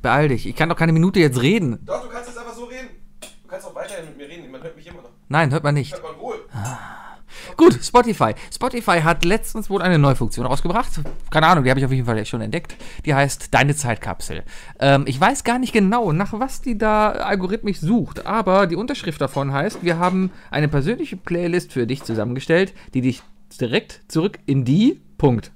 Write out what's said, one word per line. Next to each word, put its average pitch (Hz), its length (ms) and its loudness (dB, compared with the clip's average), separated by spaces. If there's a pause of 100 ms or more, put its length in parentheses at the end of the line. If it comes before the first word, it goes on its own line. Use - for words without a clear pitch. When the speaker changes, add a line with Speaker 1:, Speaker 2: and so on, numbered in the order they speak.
Speaker 1:
Beeil 135 260 4
dich. 123 180 0
Ich 92 80 -6
kann 160 140 0
doch 165 80 0
keine 165 160 4
Minute 175 260 4
jetzt 131 220 4
reden. 151 460 2
Speaker 2:
Doch, - 180 -6
du 247 60 -14
kannst 247 180 -14
jetzt 240 100 -14
einfach 240 160 -14
so 240 120 -14
reden. 254 220 -16 (540)
Du - 60 -20
kannst 185 180 -12
auch - 80 -16
weiterhin 180 320 -10
mit 156 120 -18
mir 143 100 -16
reden. 160 220 -18
Man 131 120 -16
hört 165 140 -14
mich - 100 -20
immer 170 160 -20
noch. - 80 -20 (180)
Speaker 1:
Nein, 147 220 2
hört 151 140 -2
man 147 100 2
nicht. 143 200 -4
Speaker 2:
Hört - 80 -12
man - 180 -14
wohl. 240 140 -8 (180)
Speaker 1:
Ah. 123 260 -10 (800)
Gut, 311 260 6
Spotify. 208 520 2 (200)
Spotify 233 460 0
hat 165 240 2
letztens 208 460 0
wohl 190 100 0
eine 175 180 4
neue 143 160 6
Funktion 120 300 -2
rausgebracht. 156 560 0 (300)
Keine 160 160 4
Ahnung, 165 180 6
die 127 60 4
habe 135 100 4
ich 135 60 0
auf 131 60 0
jeden 127 140 0
Fall 110 200 0
schon 117 160 -4
entdeckt. 107 340 -6 (300)
Die 151 80 4
heißt 139 400 0
Deine 139 200 6
Zeitkapsel. - 680 -6 (360)
Ähm, 139 280 4
ich 131 120 -4
weiß 220 260 2
gar 240 140 0
nicht 254 140 -2
genau, 214 400 2
nach 190 260 0
was 254 220 -4
die 240 160 -4
da 214 360 2
algorithmisch 196 680 -4
sucht, 175 460 -2
aber 190 400 4
die 170 100 -2
Unterschrift 220 440 -6
davon 139 320 -2
heißt, 147 300 -2
wir 170 160 0
haben 185 320 0 (200)
eine 151 180 0
persönliche 175 480 -2
Playlist 175 560 -4
für 123 140 0
dich 123 180 -6
zusammengestellt, 123 680 0 (180)
die 131 80 0
dich 123 220 -2 (360)
direkt 131 500 -4
zurück 160 380 -2
in 135 200 0
die 208 340 2 (160)
Punkt. 120 400 2